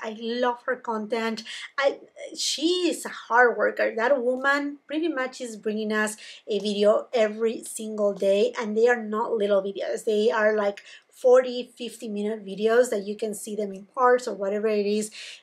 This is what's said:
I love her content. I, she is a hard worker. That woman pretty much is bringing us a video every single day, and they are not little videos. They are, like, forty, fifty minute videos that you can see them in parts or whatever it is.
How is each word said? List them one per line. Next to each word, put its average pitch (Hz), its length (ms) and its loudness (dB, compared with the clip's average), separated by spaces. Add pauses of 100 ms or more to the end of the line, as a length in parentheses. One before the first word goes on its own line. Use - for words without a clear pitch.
I 220 180 -8
love 240 460 -2
her 254 100 -2
content. 220 680 -4 (340)
I, 554 220 0 (380)
she 349 520 0
is - 160 -4
a 214 40 -8
hard 233 480 4
worker. 214 380 0
That 247 260 2
woman 277 640 0
pretty 311 220 -4
much 254 320 -4
is 233 160 -10
bringing 214 380 -4
us 214 240 0 (300)
a 202 120 0
video 208 540 2
every 220 500 0
single 214 500 -4
day, 196 460 2
and 214 180 -4
they 233 120 6
are 240 120 2
not 214 300 -4
little 202 320 2
videos. 202 400 -6
They 214 280 2
are, 214 240 2
like, 202 280 -2 (260)
forty, 247 640 4
fifty 233 340 -10
minute 208 360 -4
videos 220 440 4
that 202 180 -2
you 208 80 -4
can 214 180 -4
see 208 220 -10
them 202 180 -4
in 196 120 -16
parts 247 420 4
or 208 80 -4
whatever 202 320 -2
it 208 180 0
is. 214 260 -2 (320)